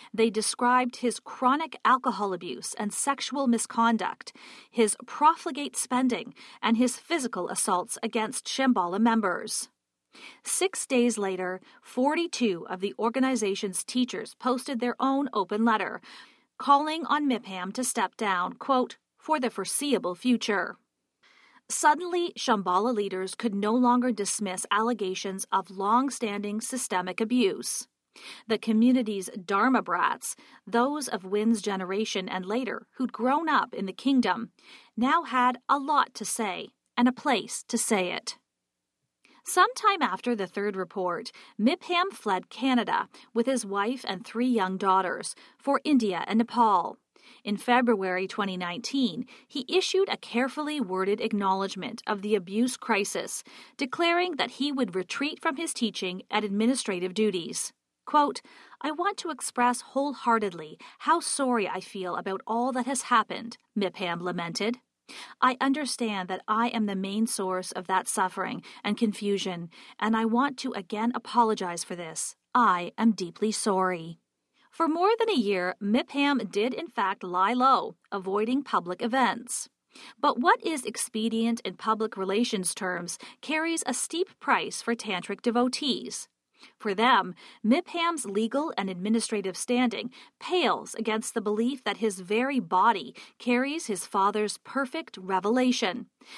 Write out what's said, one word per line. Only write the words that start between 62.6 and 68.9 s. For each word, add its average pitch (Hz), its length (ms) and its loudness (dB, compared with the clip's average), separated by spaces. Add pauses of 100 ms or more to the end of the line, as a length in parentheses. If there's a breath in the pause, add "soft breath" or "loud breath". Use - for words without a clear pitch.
that 247 160 -4
has 262 160 -4
happened," 226 540 0 (180)
Mipham 175 460 -2
lamented. 175 580 -4 (640 loud breath)
"I 254 180 4
understand 247 680 -2
that 185 180 -6
I 220 220 2
am 220 160 0
the 196 100 -2
main 196 320 -2
source 185 440 -4
of 185 160 -8
that 185 200 0
suffering 185 560 -2 (200 loud breath)
and 208 140 0